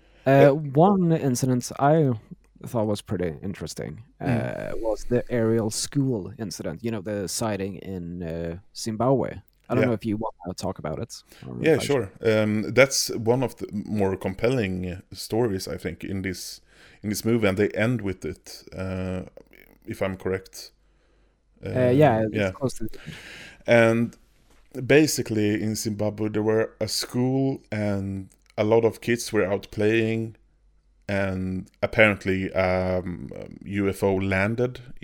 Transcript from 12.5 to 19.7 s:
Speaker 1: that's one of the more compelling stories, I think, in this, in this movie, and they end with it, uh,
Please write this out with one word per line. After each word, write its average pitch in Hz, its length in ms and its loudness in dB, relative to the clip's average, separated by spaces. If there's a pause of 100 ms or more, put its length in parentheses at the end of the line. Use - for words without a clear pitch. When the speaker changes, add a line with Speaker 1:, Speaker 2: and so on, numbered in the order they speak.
Speaker 1:
that's 135 360 4
one 120 340 2
of 113 120 -4
the - 160 -10
more 98 440 0
compelling 92 840 -2 (120)
stories, 104 560 -2
I - 100 -6
think, 85 240 -8
in 95 200 -4
this, - 380 -8 (440)
in 104 40 -4
this 104 160 -4
movie, 113 220 2
and 95 100 2
they 101 120 4
end 113 320 -2
with 95 240 -6
it, - 480 -12
uh, 92 500 -6 (640)